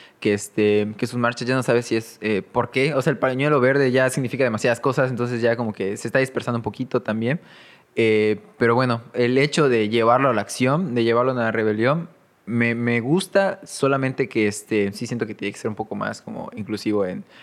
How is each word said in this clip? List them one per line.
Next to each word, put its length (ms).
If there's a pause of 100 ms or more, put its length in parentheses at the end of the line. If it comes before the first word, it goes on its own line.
(200)
que, 160
este, 600
que 120
sus 120
marchas 280
ya 80
no 80
sabes 240
si 80
es, 260
eh, 280
por 200
qué. 240
O 80
sea, 100
el 60
pañuelo 420
verde 320
ya 200
significa 320
demasiadas 360
cosas, 300
entonces 320
ya 160
como 160
que 240
se 100
está 120
dispersando 400
un 40
poquito 380
también. 380 (600)
Eh, 400 (200)
pero 160
bueno, 260 (120)
el 260
hecho 300
de 200
llevarlo 400
a 40
la 80
acción, 520
de 100
llevarlo 280
a 20
una 180
rebelión, 580 (360)
me, 300
me 260
gusta, 640
solamente 640
que, 180
este, 460
sí 140
siento 180
que 80
tiene 180
que 80
ser 80
un 80
poco 200
más 260
como 340
inclusivo 520
en, 160 (180)